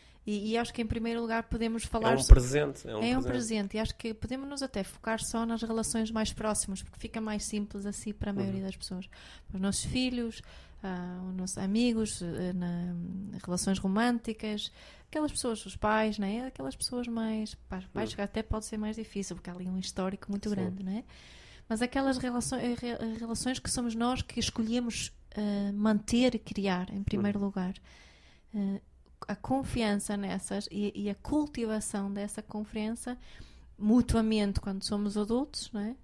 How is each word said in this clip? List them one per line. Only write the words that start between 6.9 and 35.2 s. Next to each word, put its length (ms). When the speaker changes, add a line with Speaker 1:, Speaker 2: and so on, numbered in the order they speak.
Speaker 1:
fica 220
mais 240
simples 420
assim 280
para 180
a 20
maioria 280
Speaker 2:
Uhum. 60
Speaker 1:
das 100
pessoas. 300
Para 80
os 40
nossos 220
filhos, 580
ah, 380
os 60
nossos 220
amigos, 640
eh, 320
na, 420
relações 340
românticas, 960
aquelas 240
pessoas, 320
os 100
pais, 420
não 100
é? 200
Aquelas 300
pessoas 320
mais, 460
pá, 140
pais 180
Speaker 2:
Uhum. 40
Speaker 1:
que 60
até 200
pode 240
ser 120
mais 180
difícil, 400
porque 140
há 40
ali 140
um 100
histórico 540
muito 160
Speaker 2:
Sim. 80
Speaker 1:
grande, 280
não 100
é? 100
Mas 140
aquelas 360
relaço-, 380
eh, 240
re-, 100
eh, 200
relações 400
que 120
somos 240
nós 260
que 180
escolhemos, 720
eh, 400
manter 640
e 40
criar, 540
em 100
primeiro 360
Speaker 2:
Uhum. 60
Speaker 1:
lugar. 280
Eh, 280
a 80
confiança 840
nessas 540
e, 240
e 140
a 60
cultivação 960
dessa 300
confiança 720
mutuamente 840
quando 240
somos 340
adultos, 540